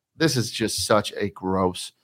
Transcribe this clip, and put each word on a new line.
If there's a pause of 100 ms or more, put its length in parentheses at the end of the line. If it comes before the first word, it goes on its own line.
(160)
this
is
just
such
a
gross, (120)